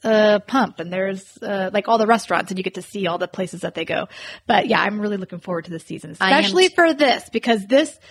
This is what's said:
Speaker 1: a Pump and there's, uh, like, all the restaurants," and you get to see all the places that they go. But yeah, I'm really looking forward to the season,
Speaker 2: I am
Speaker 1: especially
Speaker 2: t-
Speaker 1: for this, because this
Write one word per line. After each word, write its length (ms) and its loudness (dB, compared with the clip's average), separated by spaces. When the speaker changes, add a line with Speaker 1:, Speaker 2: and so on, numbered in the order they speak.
Speaker 1:
a 380 4
Pump 400 -2
and 100 -8
there's, 500 -6
uh, 320 -4
like, 140 0
all 100 4
the 100 2
restaurants," 440 0
and 80 -6
you 40 -6
get 120 -6
to 60 -10
see 260 -6
all 100 -2
the 120 -4
places 320 -8
that 140 -8
they 100 -6
go. 220 -4
But 220 2
yeah, 140 2
I'm 180 -2
really 180 -4
looking 220 -10
forward 260 -8
to 60 -14
the 80 -10
season, 400 -16
Speaker 2:
I 120 2
am 80 6
Speaker 1:
especially 300 4
Speaker 2:
t- 60 -6
Speaker 1:
for 180 6
this, 380 2
because 340 0
this 320 2